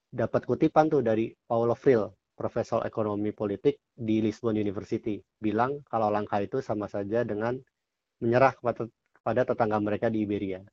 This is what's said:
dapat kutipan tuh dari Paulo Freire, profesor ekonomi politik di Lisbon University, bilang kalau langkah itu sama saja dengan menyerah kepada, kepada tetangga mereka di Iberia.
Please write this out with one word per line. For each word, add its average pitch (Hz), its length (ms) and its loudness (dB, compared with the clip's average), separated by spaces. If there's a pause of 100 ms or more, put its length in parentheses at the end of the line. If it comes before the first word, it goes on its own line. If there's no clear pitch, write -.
(120)
dapat 120 320 -2
kutipan 156 480 2
tuh 151 80 2
dari 113 320 0 (160)
Paulo 117 280 2
Freire, 110 360 2 (240)
profesor 113 480 -4
ekonomi 104 480 -2
politik 104 480 0 (160)
di 110 240 0
Lisbon 107 400 0
University, 104 600 -4 (200)
bilang 117 480 0
kalau 107 240 0
langkah 104 320 -2
itu 131 160 -4
sama 107 320 -6
saja 104 320 -2
dengan 117 320 -4 (640)
menyerah 123 400 6
kepada, 117 280 -4 (280)
kepada 117 260 0 (140)
tetangga 107 240 0
mereka 104 320 -2
di 107 160 -2
Iberia. 98 320 -4 (140)